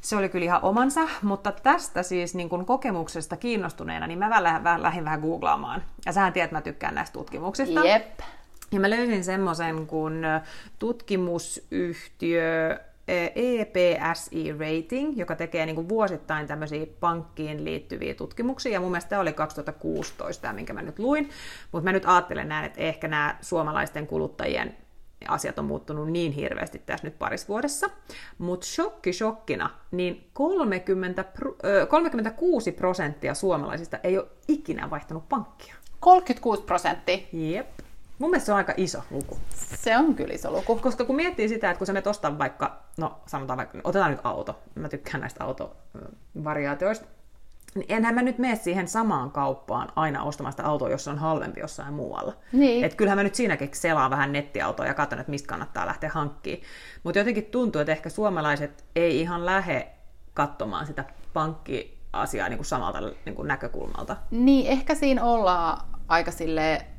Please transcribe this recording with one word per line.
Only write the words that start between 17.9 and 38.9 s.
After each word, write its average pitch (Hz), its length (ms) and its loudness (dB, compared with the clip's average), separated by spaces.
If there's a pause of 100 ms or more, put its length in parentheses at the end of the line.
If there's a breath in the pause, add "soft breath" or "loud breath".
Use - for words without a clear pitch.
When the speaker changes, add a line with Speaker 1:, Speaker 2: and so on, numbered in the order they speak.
Speaker 1:
tutkimuksia. 233 580 -4
Ja 190 80 0
mun 180 100 -2
mielestä 175 180 -2
tää 202 120 0
oli 165 120 2
kaksituhatta 156 400 -4
kuusitoista, - 680 -6
tää, 110 100 -6
minkä 101 200 -10
mä - 100 -8
nyt 156 160 -10
luin. 285 320 2 (420 loud breath)
Mut 165 120 -4
mä 185 80 2
nyt 190 140 2
ajattelen 175 420 4
näin, 151 160 -2
että - 160 -8
ehkä 160 280 -2
nää 151 320 0
suomalaisten 151 680 -2
kuluttajien - 680 -2 (520)
asiat - 300 -2
on 147 60 -4
muuttunut 151 440 -4
niin 165 240 0
hirveästi 143 540 -6
tässä - 200 -6
nyt 156 120 -12
parissa - 300 -4
vuodessa. 277 380 -2 (520 loud breath)
Mut 175 240 -4
shokki - 500 -2
shokkina, 196 580 -2 (200)
niin 180 420 -4
kolmekymmentä 190 920 0
pro-, - 400 -8
ö, 196 220 6
kolmekymmentäkuusi 285 840 4
prosenttia 156 600 0
suomalaisista 165 720 0
ei 185 140 4
oo - 80 -2 (220)
ikinä 220 420 0
vaihtanut 156 380 -8
pankkia. - 460 -4 (260)
Speaker 2:
Kolmekymmentäkuusi 262 600 8
prosenttia? 180 560 0 (140)
Speaker 1:
Jep. 165 340 -2 (520)
Mun 311 120 0
mielestä 349 160 2
se 208 60 2
on 202 60 6
aika - 180 0
iso 185 220 0 (120)